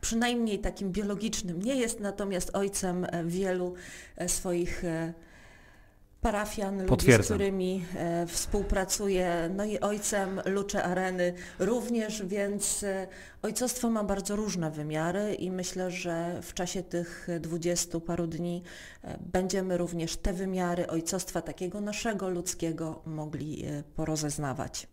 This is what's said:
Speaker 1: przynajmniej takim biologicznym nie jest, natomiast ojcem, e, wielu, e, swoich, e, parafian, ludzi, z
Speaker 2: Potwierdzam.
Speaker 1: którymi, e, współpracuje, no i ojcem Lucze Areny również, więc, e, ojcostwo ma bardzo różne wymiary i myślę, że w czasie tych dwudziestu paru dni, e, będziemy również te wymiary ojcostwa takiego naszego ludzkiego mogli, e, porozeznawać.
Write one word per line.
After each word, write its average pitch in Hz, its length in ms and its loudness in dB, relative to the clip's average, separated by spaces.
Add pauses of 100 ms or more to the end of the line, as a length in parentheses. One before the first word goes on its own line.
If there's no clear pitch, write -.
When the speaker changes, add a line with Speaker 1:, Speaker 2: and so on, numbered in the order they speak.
Speaker 1:
przynajmniej 226 580 2
takim 190 320 -2
biologicznym 202 680 -2
nie 254 140 2
jest, 226 240 0
natomiast 196 560 -2
ojcem, 190 540 0
e, 170 160 -2
wielu, 180 480 0 (420)
e, 180 140 -4
swoich, 175 560 0
e, 165 280 -2 (1080)
parafian, 208 540 0
ludzi, 190 100 -2
z 185 40 2
Speaker 2:
Potwierdzam. - 340 10 (140)
Speaker 1:
którymi, 190 480 2 (100)
e, 170 320 0
współpracuje, 185 1300 2
no 202 100 0
i 214 140 -2
ojcem 202 680 0
Lucze 196 380 2
Areny 180 500 2 (260)
również, 214 680 2
więc, 202 580 0
e, 190 240 -2 (340)
ojcostwo 233 480 0
ma 220 140 2
bardzo 196 320 0
różne 180 360 0
wymiary 160 640 0
i 185 180 -2
myślę, 185 400 -2
że 175 520 -2
w - 100 -12
czasie 180 300 -2
tych 170 440 -4 (120)
dwudziestu 170 640 0
paru 170 260 0
dni, 175 360 -4 (400)
e, - 140 -8 (140)
będziemy 185 460 2
również 170 400 0
te 202 160 0
wymiary 180 540 0
ojcostwa 165 540 -2
takiego 180 400 -4
naszego 208 480 -2
ludzkiego 165 760 -2
mogli, 151 600 -4
e, 147 180 -4 (120)
porozeznawać. 151 960 -2